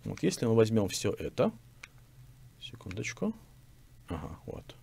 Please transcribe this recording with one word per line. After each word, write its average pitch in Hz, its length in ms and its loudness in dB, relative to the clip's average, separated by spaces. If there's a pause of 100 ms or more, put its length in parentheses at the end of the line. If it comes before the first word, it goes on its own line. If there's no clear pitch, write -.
Вот 98 180 -4
если 165 240 0
мы 113 80 4
возьмём 110 340 6
всё - 240 0
это, - 400 0 (1080)
секундочку, - 760 -6 (760)
ага, 80 380 -6
вот. - 360 -12